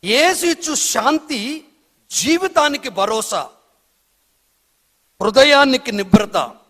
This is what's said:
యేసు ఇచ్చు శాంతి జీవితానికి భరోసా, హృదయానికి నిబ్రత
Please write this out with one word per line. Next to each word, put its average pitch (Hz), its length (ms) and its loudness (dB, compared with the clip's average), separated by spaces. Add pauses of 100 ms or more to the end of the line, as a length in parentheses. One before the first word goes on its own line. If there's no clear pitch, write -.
యేసు 320 400 0
ఇచ్చు 330 300 -4
శాంతి 277 920 -4 (440)
జీవితానికి 277 760 -2
భరోసా, 202 600 -4 (1700)
హృదయానికి 262 680 4
నిబ్రత 196 600 0 (180)